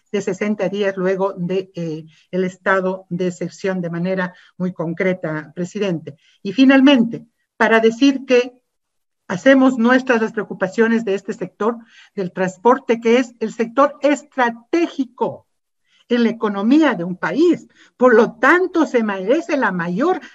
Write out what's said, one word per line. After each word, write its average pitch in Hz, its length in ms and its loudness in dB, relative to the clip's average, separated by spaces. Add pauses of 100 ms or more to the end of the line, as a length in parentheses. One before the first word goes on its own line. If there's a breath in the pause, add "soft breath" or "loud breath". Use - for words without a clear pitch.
de 202 120 -4
sesenta 208 480 -4
días 196 260 -2
luego 190 420 -2
de, 185 380 -6
eh, 160 300 -10 (260 soft breath)
el 185 140 -2
estado 190 640 -4
de 180 180 -4
excepción 180 540 -6
de 170 80 -8
manera 180 440 -4 (240 soft breath)
muy 180 140 -4
concreta, 165 840 -6
presidente. 180 600 -6 (260)
Y 202 120 -8
finalmente, 262 720 2 (320)
para 226 240 2
decir 262 440 2
que 247 280 0 (720)
hacemos 262 500 4
nuestras 247 440 2
las 220 100 -2
preocupaciones 220 720 -2
de 196 120 -4
este 202 180 -8
sector 208 440 -6 (380 loud breath)
del 185 160 -6
transporte, 226 680 0
que 233 160 2
es 254 240 -4
el 214 100 -4
sector 269 500 -2
estratégico 254 1500 -4 (640)
en 240 160 2
la 220 40 2
economía 226 640 2
de 170 120 -6
un 180 100 -6
país. 262 520 0 (280 soft breath)
Por 247 180 4
lo 214 200 4
tanto, 339 520 2
se 240 160 0
merece 214 540 -2
la 233 160 0
mayor 185 480 -2 (160 loud breath)